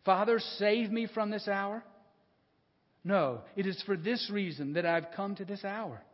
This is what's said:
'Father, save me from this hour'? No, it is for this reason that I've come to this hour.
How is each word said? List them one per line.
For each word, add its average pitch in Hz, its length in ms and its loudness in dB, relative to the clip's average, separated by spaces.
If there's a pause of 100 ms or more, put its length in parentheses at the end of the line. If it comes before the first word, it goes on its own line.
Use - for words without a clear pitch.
'Father, 208 340 6 (200)
save 208 320 4
me 226 160 0
from 208 240 -2
this 208 180 -4
hour'? 202 340 -2 (1200)
No, 151 380 2 (160)
it 196 100 0
is 190 160 -4
for 202 140 0
this 208 340 -2
reason 151 440 -2
that 170 120 2
I've 170 300 0
come 202 200 -4
to 196 80 -8
this 196 200 -8
hour. 196 360 -8 (140)